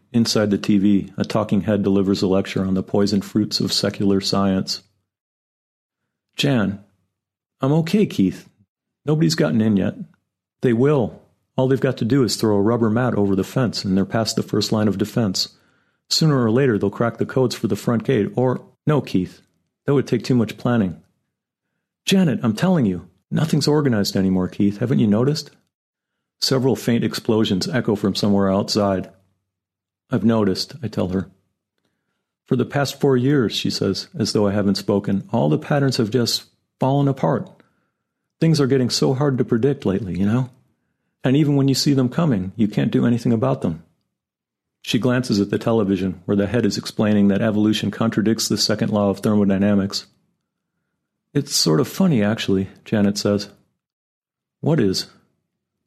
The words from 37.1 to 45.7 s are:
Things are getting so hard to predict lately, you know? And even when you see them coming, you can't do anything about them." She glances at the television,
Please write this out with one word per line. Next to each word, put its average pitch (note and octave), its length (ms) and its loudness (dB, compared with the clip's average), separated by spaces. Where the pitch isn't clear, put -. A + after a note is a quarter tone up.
Things D#3+ 200 4
are C#3 60 2
getting B2 240 2
so C#3+ 240 0
hard C3+ 240 0
to B2+ 60 0
predict C3 420 0
lately, F#2 320 -2
you G2 80 0
know? B2 240 0
And C3 120 0
even D3 220 2
when C3+ 120 4
you C3 60 2
see C#3+ 200 0
them B2+ 160 0
coming, A2 460 -2
you A2 120 2
can't C#3 240 -2
do B2+ 140 2
anything A#2 260 0
about C3 300 -2
them." E2 200 -4
She - 160 -2
glances B2 420 0
at G2+ 80 0
the G#2+ 100 -2
television, G2 680 0